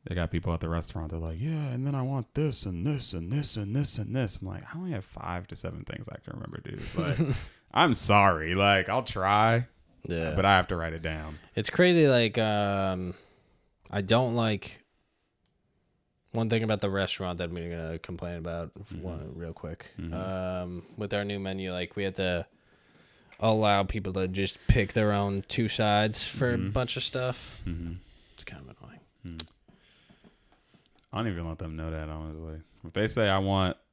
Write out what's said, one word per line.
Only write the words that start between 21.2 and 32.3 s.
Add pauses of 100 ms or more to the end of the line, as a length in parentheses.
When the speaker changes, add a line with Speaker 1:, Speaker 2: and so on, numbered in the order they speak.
Speaker 2:
new
menu,
like,
we
had
to (920)
allow
people
to
just (100)
pick
their
own
two
sides
for
Speaker 1:
Mm-hmm.
Speaker 2:
a
bunch
of
stuff.
Speaker 1:
Mm-hmm. (420)
Speaker 2:
It's
kind
of
annoying. (260)
Speaker 1:
Mm. (1700)
I
don't
even
let
them
know
that,
honestly. (260)